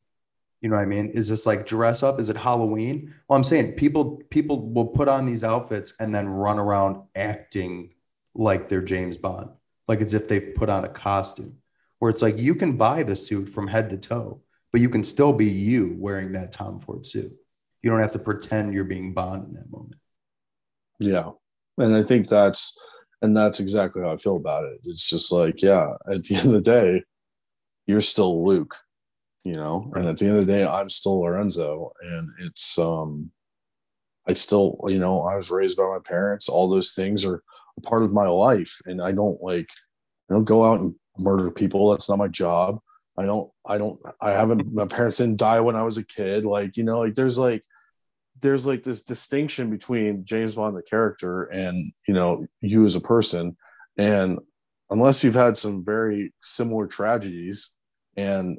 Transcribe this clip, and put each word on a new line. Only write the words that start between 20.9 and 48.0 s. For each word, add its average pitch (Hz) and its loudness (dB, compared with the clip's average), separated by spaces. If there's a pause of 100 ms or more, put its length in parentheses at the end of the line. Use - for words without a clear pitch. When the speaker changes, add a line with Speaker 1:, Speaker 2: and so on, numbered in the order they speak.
Speaker 2:
Yeah. 92 0 (480)
And 113 4
I 107 4
think 113 2
that's, 101 4 (440)
and 110 4
that's 107 4
exactly 98 -2
how 85 -2
I 78 -6
feel 98 -2
about 76 -4
it. - -12
It's - 0
just - 2
like, 85 2
yeah, 90 4 (200)
at 95 -4
the 101 -2
<laughs> - 0
end 95 2
of 127 6
the 107 6
day, 92 6 (840)
you're 104 4
still 90 2
Luke, 92 2 (680)
you 90 -6
know, 80 -6
and 92 -2
Speaker 1:
Right. 85 0
Speaker 2:
at 78 -4
the 101 2
end 104 4
of 95 4
the 98 2
day, 101 2
I'm 95 -2
still 98 0
Lorenzo. 85 -2 (120)
And 85 -10 (120)
it's, - 0
um, 78 -4 (1000)
I 92 2
still, - 2
you 95 0
know, 92 0
I 90 -2
was 95 -8
raised 95 0
by 95 2
my 95 -4
parents. 101 -2
All 92 2
those 95 2
things 98 -2
are 90 -4 (360)
a - -14
part 113 2
of 98 0
my 101 4
life. 95 2
And 90 -8
I 92 -2
don't, 101 -2
like, 87 -4 (640)
I 92 2
don't 110 4
go 110 6
out 110 2
and 87 -4 (240)
murder 92 0
people. 98 2
That's - 0
not 101 0
my 101 0
job. 90 0 (380)
I 95 -4
don't, 104 -4 (160)
I 104 -2
don't, 104 -6 (220)
I 104 0
haven't, 107 2
my 104 -2
parents 117 0
didn't 113 0
die 113 4
when 113 2
I 110 -2
was 113 -4
a 110 -8
kid. 104 -4
Like, 101 -2
you 117 -2
know, 113 0
like, 110 -2
there's, 127 0
like, 123 0 (760)